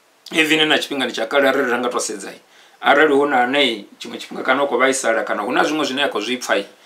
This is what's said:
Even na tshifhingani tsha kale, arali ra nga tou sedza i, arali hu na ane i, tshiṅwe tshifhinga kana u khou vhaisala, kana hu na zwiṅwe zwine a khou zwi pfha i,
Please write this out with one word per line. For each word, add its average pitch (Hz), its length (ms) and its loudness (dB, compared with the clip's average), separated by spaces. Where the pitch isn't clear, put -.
Even 156 360 2
na 151 100 2
tshifhingani 131 380 -4
tsha 113 100 -2
kale, 139 220 2
arali 131 240 2
ra 120 80 0
nga 123 100 -2
tou 117 140 -2
sedza 101 320 -8
i, - 40 -20
arali 143 320 4
hu 143 120 4
na 127 220 2
ane 139 160 2
i, 110 320 -2
tshiṅwe - 220 -14
tshifhinga - 260 -12
kana 135 200 2
u 143 40 0
khou 120 100 0
vhaisala, 123 460 2
kana 107 240 -4
hu 123 80 -4
na 180 80 2
zwiṅwe 151 220 0
zwine 131 180 -2
a 135 60 0
khou 104 100 -4
zwi 117 180 -4
pfha 113 220 0
i, 101 60 -6